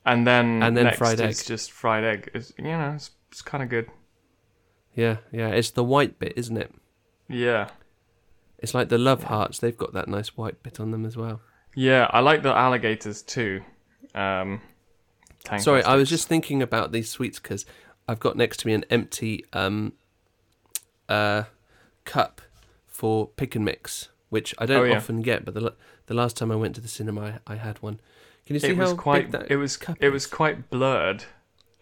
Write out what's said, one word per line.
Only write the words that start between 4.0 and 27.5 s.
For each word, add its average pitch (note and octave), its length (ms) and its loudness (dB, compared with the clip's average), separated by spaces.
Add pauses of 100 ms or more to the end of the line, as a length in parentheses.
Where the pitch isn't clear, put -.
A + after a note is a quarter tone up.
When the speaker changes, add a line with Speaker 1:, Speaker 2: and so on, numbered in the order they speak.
Speaker 2:
Yeah, A2+ 220 2 (160)
yeah. A2+ 160 -4
It's A2+ 220 0
the B2 140 0
white C3+ 340 2
bit, - 180 -6
isn't A#2 200 -4
it? - 160 -6 (560)
Speaker 1:
Yeah. A#2+ 420 0 (880)
Speaker 2:
It's - 160 -6
like B2 160 2
the A#2 80 4
Love B2+ 240 4
Yeah. - 60 -10
Hearts. G#2+ 300 -2
They've A#2 180 -2
got - 180 -6
that F#2 140 -4
nice G2+ 280 -6
white A2 260 -8
bit - 160 -16
on A2 120 -6
them A2 160 -4
as A2+ 100 -10
well. A2+ 240 -8 (340)
Speaker 1:
Yeah, C3 360 6
I A#2 100 4
like D3 220 4
the C3+ 120 2
alligators A2+ 680 0
too. G2 400 -4 (520)
Um, G2 460 -2 (800)
Tang - 160 -6
Speaker 2:
Sorry, C3 240 4
I B2+ 140 4
was C#3 60 6
Speaker 1:
Fastics. C#3 80 2
Speaker 2:
just E3 180 -2
thinking D3+ 340 0
about A2+ 300 -2
these A2+ 180 -4
sweets - 300 -6
'cause - 260 -10 (400)
I've A#2 140 -4
got - 160 0
next A#2 220 0
to - 100 -4
me G#2+ 60 4
an G#2+ 160 0
empty, A2+ 600 -2
um, G#2 420 -2 (1120)
uh, G#2 360 2 (600)
cup - 360 -2 (460)
for A2 420 -2
pick - 280 -8
and G#2+ 80 0
mix, - 460 -6 (180)
which - 300 -4
I A2+ 80 -2
don't C3+ 160 4
Speaker 1:
Oh, - 20 4
yeah. A#2 120 4
Speaker 2:
often A2 260 -4
get, A2+ 220 0
but G2 100 -10
the G#2+ 60 -6
la-, A2+ 140 -4 (320)
the A2+ 80 -6
last A#2+ 220 0
time A2+ 160 -2
I A2 40 0
went A2 200 -2
to A2 40 -12
the A#2 80 -16
cinema, G#2+ 580 -8
I, G#2 80 -10